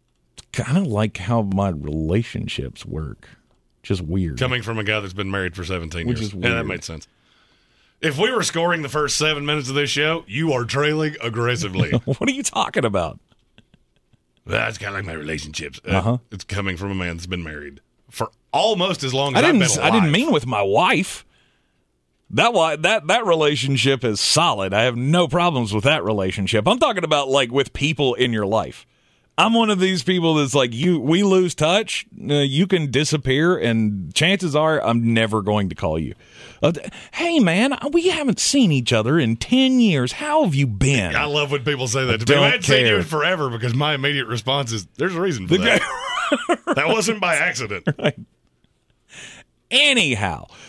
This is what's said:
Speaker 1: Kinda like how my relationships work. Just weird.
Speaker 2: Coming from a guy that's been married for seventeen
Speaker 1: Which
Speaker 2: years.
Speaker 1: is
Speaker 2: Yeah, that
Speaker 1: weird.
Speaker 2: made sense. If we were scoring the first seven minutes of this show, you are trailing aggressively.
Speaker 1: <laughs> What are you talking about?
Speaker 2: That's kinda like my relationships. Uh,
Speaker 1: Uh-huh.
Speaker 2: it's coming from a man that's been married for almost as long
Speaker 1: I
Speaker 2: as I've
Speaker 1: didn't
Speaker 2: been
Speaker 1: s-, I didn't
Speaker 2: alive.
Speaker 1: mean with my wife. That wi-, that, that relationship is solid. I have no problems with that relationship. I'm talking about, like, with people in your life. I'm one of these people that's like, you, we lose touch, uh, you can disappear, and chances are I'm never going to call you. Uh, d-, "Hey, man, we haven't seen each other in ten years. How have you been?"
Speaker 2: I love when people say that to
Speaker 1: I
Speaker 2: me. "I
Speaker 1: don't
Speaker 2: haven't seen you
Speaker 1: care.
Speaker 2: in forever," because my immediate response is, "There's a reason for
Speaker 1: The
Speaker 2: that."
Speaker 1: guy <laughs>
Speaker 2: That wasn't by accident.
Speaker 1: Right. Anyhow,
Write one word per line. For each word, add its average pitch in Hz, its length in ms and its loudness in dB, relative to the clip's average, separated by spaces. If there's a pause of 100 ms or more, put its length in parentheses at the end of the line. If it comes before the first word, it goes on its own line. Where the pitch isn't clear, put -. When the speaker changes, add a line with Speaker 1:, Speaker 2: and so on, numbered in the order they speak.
(520)
Speaker 1:
Kinda 135 300 0
like 110 360 0
how 110 240 0
my 98 260 0
relationships 78 1160 -4
work. 76 440 -10 (540)
Just 95 200 -2
weird. 82 360 -2
Speaker 2:
Coming 127 240 -2
from 113 160 -4
a 107 60 -4
guy 107 160 0
that's 98 140 -8
been 98 160 -6
married 92 240 -2
for 90 100 -8
seventeen 85 440 -6
Speaker 1:
Which 117 120 0
Speaker 2:
years. 110 120 -4
Speaker 1:
is - 20 -10
Speaker 2:
Yeah, 95 160 -2
that 117 60 0
Speaker 1:
weird. 117 100 -4
Speaker 2:
made 90 180 -8
sense. 80 220 -12 (920)
If 147 180 -10
we 220 140 0
were 220 100 -2
scoring 165 400 -2
the 139 60 -8
first 147 280 -2
seven 147 280 -2
minutes 147 240 -4
of 135 60 -6
this 143 160 -2
show, 151 380 -2
you 147 240 -2
are 120 120 0
trailing 151 580 -2
aggressively. 117 680 -2
Speaker 1:
<laughs> - 140 -2
What 139 240 -2
are 277 40 2
you 269 100 -6
talking - 420 -2
about? 95 340 -2 (1300)
Speaker 2:
That's 113 320 -2
kinda 101 160 -8
like 95 100 -6
my 82 100 -10
relationships. 76 720 -10
Uh, - 100 -4
Speaker 1:
Uh-huh. 110 220 0 (120)
Speaker 2:
it's 98 140 -14
coming 98 320 -4
from 98 140 -6
a 98 40 -4
man 90 220 -4
that's 85 100 -12
been 90 160 -6
married 73 380 -14 (300)
for - 200 -6 (220)
almost 185 520 2
as 127 80 -4
long 135 220 0
Speaker 1:
I - 60 2
Speaker 2:
as 294 40 6
I've 349 40 6
Speaker 1:
didn't 294 120 6
Speaker 2:
been - 100 4
Speaker 1:
s-, - 80 0
I 143 120 2
didn't 226 80 4 (100)
Speaker 2:
alive. 143 40 2
Speaker 1:
mean 254 200 2
with 143 140 2
my 110 160 -2
wife. 156 600 2 (1080)
That 151 180 2
wi-, 160 280 2
that, 165 320 0
that 226 180 2
relationship 139 800 2
is 107 160 0
solid. 107 520 2
I 104 120 4
have 123 120 0
no 151 320 2
problems 135 460 0
with 104 100 0
that 139 200 2
relationship. 104 600 0
I'm 226 120 2
talking 226 260 0
about, 147 240 2
like, 131 220 2
with 135 240 0
people 143 400 0
in 120 180 0
your 107 140 0
life. 98 400 -2 (520)
I'm 214 160 4
one 226 160 4
of 202 80 2
these 190 240 0
people 170 320 2
that's 143 200 0
like, 123 200 2
you, 160 240 2
we 160 240 2
lose 190 320 2
touch, 180 520 -2 (220)
uh, 143 60 0
you 143 320 2
can 165 240 0
disappear, 147 640 0
and 104 560 0
chances 170 440 0
are 156 280 2
I'm 117 300 2
never 110 280 2
going 101 260 0
to 82 80 -8
call 82 220 -2
you. 69 160 -6 (460)
Uh, 165 120 4
d-, - 80 -8 (320)
"Hey, 339 260 0
man, 214 340 2 (200)
we 349 160 2
haven't 302 320 0
seen 240 320 4
each 127 200 0
other 117 260 2
in 117 180 2
ten 262 420 2
years. 156 340 4
How 302 300 0
have 165 140 2
you 139 100 2
been?" 110 480 2
Speaker 2:
I 147 120 0
love 147 260 -2
when 139 120 -2
people 131 220 -2
say 131 200 0
that 113 200 0
to 135 80 6
Speaker 1:
I - 20 6
Speaker 2:
me. 143 60 4
"I - 0 -
Speaker 1:
don't 143 80 4
Speaker 2:
haven't 214 140 0
seen 135 160 4
you 123 80 4
Speaker 1:
care. 104 100 4
Speaker 2:
in 87 60 0
forever," 156 440 0
because 117 260 -2
my 147 200 0
immediate 139 320 -2
response 120 460 -4
is, 101 140 -6 (100)
"There's 180 180 -2
a 165 60 -4
reason 143 260 -4
for - 100 2
Speaker 1:
The 185 80 0
Speaker 2:
that." 233 160 4 (840)
Speaker 1:
guy 311 80 0
<laughs> - 0 -
Speaker 2:
That 147 140 2
wasn't 214 320 0
by 175 160 0
accident. 120 480 -4 (120)
Speaker 1:
Right. 175 200 -2 (1500)
Anyhow, 170 760 2 (220)